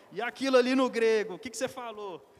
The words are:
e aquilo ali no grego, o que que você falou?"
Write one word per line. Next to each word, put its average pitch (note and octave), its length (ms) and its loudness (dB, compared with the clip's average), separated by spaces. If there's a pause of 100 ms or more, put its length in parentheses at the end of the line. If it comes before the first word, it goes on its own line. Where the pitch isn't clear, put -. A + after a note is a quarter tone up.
(120)
e E3+ 80 -10
aquilo B3 380 2
ali B3 160 4
no C4 160 4
grego, A3 460 0
o E3+ 40 -12
que - 80 -12
que B3 100 -14
você C4 100 -4
falou?" G#3+ 580 -12 (140)